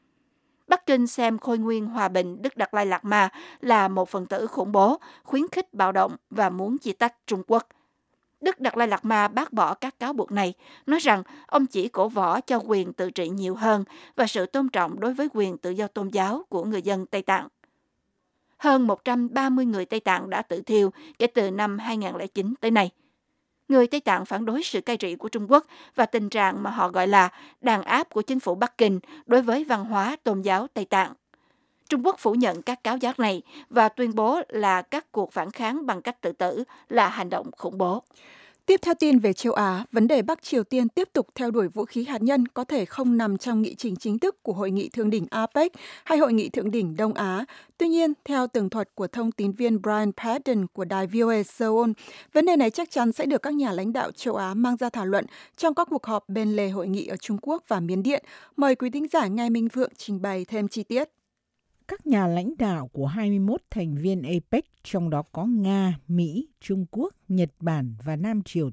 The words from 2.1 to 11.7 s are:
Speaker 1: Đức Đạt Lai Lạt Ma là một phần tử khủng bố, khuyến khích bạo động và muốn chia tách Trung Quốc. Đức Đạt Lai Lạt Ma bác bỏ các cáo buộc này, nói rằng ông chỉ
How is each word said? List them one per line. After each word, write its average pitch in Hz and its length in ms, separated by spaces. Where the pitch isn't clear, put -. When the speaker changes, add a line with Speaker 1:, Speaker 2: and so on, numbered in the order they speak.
Speaker 1:
Đức 262 140
Đạt 208 180
Lai 208 120
Lạt 185 180
Ma 208 240
là 214 280
một 190 200
phần 190 180
tử 180 200
khủng 190 260
bố, 202 280
khuyến 285 260
khích - 260
bạo 190 180
động 196 240
và 196 200
muốn 196 280
chia 220 140
tách - 340
Trung 190 200
Quốc. 226 220
Đức 370 200
Đạt 254 160
Lai 233 120
Lạt 202 160
Ma 214 240
bác 214 240
bỏ 180 220
các - 240
cáo 247 140
buộc 233 200
này, 196 220
nói 302 140
rằng 226 220
ông 277 200
chỉ 196 220